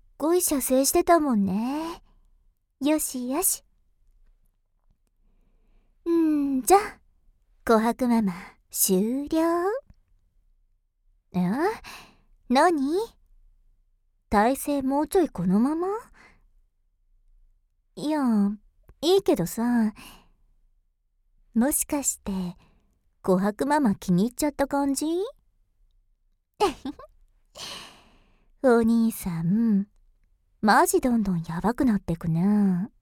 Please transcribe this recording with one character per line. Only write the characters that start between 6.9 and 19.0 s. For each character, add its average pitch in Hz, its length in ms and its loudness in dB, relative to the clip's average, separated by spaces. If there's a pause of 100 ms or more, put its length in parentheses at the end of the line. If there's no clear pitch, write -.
琥 226 140 4
珀 233 280 0
マ 233 160 2
マ、 190 120 -2 (360)
終 233 580 0
了。 320 120 0 (1900)
え？ 185 80 -2 (1080)
な 294 220 4
に？ 294 260 -2 (1300)
体 220 260 2
勢 285 260 -4
も 269 200 -2
う 302 60 -4
ち 392 100 0
ょ 359 40 4
い 277 60 0
こ 175 180 -6
の 185 120 2
ま 277 160 0
ま？ 349 140 -4 (2000)
い 269 140 -6
や、 302 100 -2 (800)